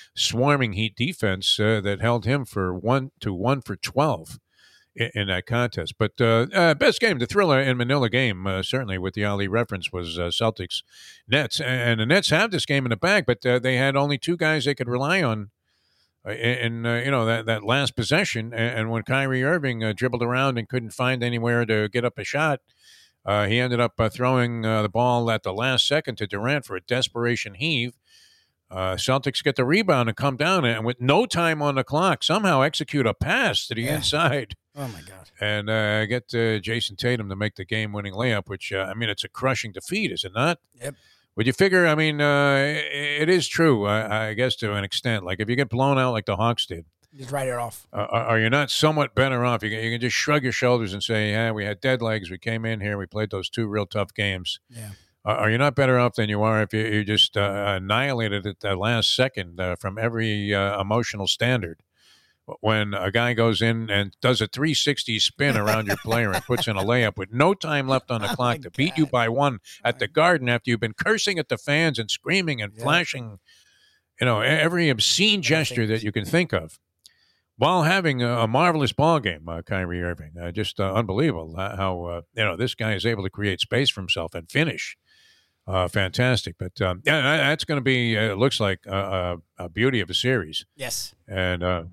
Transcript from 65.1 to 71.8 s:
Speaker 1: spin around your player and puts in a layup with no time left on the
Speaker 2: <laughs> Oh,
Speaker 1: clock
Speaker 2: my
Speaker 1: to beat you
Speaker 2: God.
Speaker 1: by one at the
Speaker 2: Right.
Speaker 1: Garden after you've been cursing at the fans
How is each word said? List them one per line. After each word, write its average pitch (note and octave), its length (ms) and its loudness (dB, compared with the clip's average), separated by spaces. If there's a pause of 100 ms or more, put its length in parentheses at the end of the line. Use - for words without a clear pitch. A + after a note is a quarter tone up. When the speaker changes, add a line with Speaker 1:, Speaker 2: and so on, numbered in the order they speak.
Speaker 1:
spin C#3+ 360 0
around G#2+ 320 0
your G2+ 120 -2
player A2 340 0
and F#2 120 -2
puts B2 220 -2
in G#2+ 120 -2
a F#2+ 40 -2
layup A2+ 360 2
with F#2+ 120 -8
no D3 220 4
time D3 340 -2
left C3 240 0
on A2+ 120 -2
the G#2 60 -4
Speaker 2:
<laughs> - 40 -2
Oh, - 20 -2
Speaker 1:
clock B2 220 0
Speaker 2:
my C#3+ 60 -14
Speaker 1:
to F2+ 80 -14
beat D#3 260 -2
you D#3 80 2
Speaker 2:
God. C#3 80 -4
Speaker 1:
by A#2 160 2
one B2+ 300 0 (260)
at A#2+ 140 0
the A2 80 -2
Speaker 2:
Right. - 80 -12
Speaker 1:
Garden D#3 340 4
after A#2+ 220 0
you've A2+ 100 2
been A2 140 -4
cursing G#3 440 0
at D3+ 120 -4
the A#2+ 80 0
fans D3 400 0